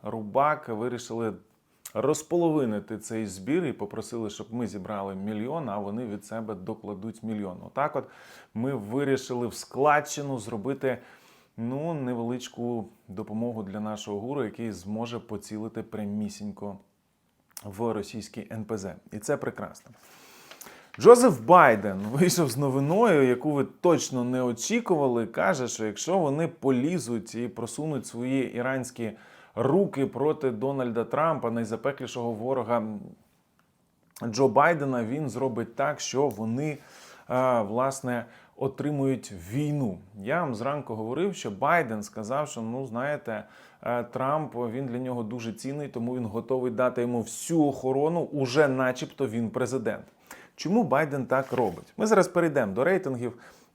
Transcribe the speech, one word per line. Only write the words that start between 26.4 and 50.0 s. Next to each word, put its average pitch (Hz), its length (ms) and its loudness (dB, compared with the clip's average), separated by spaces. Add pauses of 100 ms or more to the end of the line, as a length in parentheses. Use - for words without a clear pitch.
полізуть 123 840 0
і 117 140 -4
просунуть 131 580 -6
свої 127 480 -2
іранські... 120 580 -4 (420)
Руки 135 520 2
проти 143 440 0
Дональда 120 540 -2
Трампа, 143 460 0
найзапеклішого 117 840 -4
ворога 117 500 0 (1400)
Джо 120 240 4
Байдена, 139 560 4
він 135 260 -4
зробить 120 440 -4
так, 143 260 -2
що 139 280 0
вони, 120 500 -4 (520)
е, 127 300 4
власне, 120 640 -2 (320)
отримують 135 760 -2 (180)
війну. 139 480 -2 (240)
Я 143 180 -2
вам 143 140 -2
зранку 127 400 -6
говорив, 135 400 -2
що - 160 -8
Байден 113 520 0
сказав, 120 460 -4
що, 120 140 -10
ну, 120 240 -6
знаєте, 120 580 -6 (380)
е, 120 220 -2
Трамп, 131 500 -2
він 120 320 -4
для 120 120 -4
нього 127 240 -4
дуже 113 300 -6
цінний, 139 360 -8
тому 123 280 -4
він 123 100 -4
готовий 123 460 -2
дати 123 280 0
йому 120 200 0
всю 156 440 2
охорону, 139 560 2
уже 139 480 2
начебто 131 600 0
він 110 220 -2
президент. 117 540 -2 (520)